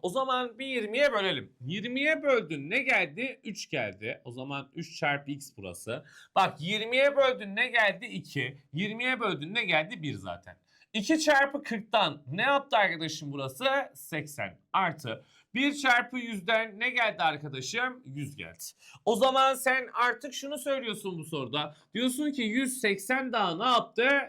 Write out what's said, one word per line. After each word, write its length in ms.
O 80
zaman 500
bir 60
yirmiye 480
bölelim. 380
Yirmiye 640
böldün 460
ne 100
geldi? 640
Üç 260
geldi. 560
O 60
zaman 440
üç 240
çarpı 320
x 260
burası. 460
Bak 260
yirmiye 540
böldün 400
ne 120
geldi? 380
İki. 520
Yirmiye 460
böldün 340
ne 120
geldi? 360
Bir 120
zaten. 440
İki 260
çarpı 440
kırktan 680
ne 100
yaptı 360
arkadaşım 540
burası? 340
Seksen 640
artı 520
bir 220
çarpı 420
yüzden 640
ne 100
geldi 340
arkadaşım? 800
Yüz 300
geldi. 280
O 100
zaman 400
sen 380
artık 400
şunu 240
söylüyorsun 640
bu 40
soruda. 520
Diyorsun 380
ki 100
yüz 400
seksen 520
daha 240
ne 60
yaptı? 460